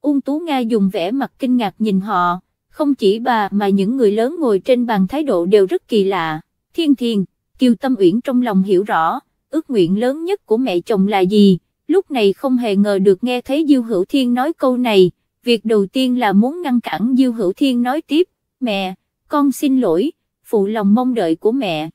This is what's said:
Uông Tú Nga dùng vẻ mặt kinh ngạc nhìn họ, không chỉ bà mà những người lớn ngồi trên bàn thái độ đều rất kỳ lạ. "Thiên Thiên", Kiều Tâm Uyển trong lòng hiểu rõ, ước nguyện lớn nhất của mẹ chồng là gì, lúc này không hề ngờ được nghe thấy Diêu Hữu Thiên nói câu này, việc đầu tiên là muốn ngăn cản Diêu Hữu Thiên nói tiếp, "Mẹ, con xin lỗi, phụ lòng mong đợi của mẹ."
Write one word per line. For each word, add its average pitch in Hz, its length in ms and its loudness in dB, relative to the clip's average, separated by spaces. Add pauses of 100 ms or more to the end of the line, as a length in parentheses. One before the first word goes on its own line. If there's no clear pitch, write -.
Uông 285 200 0
Tú 285 180 -4
Nga 320 200 -4
dùng 220 340 0
vẻ 180 180 -4
mặt 269 280 -4
kinh 254 180 0
ngạc 214 220 -2
nhìn 208 220 0
họ, 180 400 -2 (280)
không 285 260 -2
chỉ 208 240 0
bà 226 340 0
mà 202 160 0
những 196 280 0
người 220 160 2
lớn 240 260 -2
ngồi 233 200 0
trên 247 280 0
bàn 202 220 0
thái 294 140 -4
độ 185 240 0
đều 196 200 4
rất 339 220 -6
kỳ 208 160 2
lạ. 165 360 -4 (340)
"Thiên 311 200 2
Thiên", 226 300 -2 (340)
Kiều 247 160 4
Tâm 262 240 -2
Uyển 190 220 4
trong 247 220 -2
lòng 196 200 0
hiểu 190 220 0
rõ, 196 360 -2 (300)
ước 311 200 -6
nguyện 196 300 0
lớn 277 240 -2
nhất 392 220 -6
của 220 100 0
mẹ 233 240 -2
chồng 196 260 0
là 202 140 0
gì, 196 380 4 (280)
lúc 359 240 0
này 214 220 2
không 262 240 -2
hề 226 200 -2
ngờ 202 220 2
được 190 260 2
nghe 247 160 -2
thấy 285 280 -2
Diêu 262 140 4
Hữu 214 220 -2
Thiên 247 300 0
nói 262 180 -2
câu 254 240 -2
này, 208 340 2 (340)
việc 233 200 0
đầu 214 220 2
tiên 254 320 -2
là 214 140 0
muốn 262 300 0
ngăn 247 180 0
cản 208 380 -4
Diêu 254 140 2
Hữu 226 200 -2
Thiên 254 300 -2
nói 262 180 -2
tiếp, 320 280 -2 (320)
"Mẹ, 196 340 -4 (340)
con 285 240 0
xin 269 280 0
lỗi, 208 320 0 (320)
phụ 202 220 0
lòng 208 280 0
mong 254 200 -2
đợi 170 220 0
của 214 160 -2
mẹ." 165 420 -4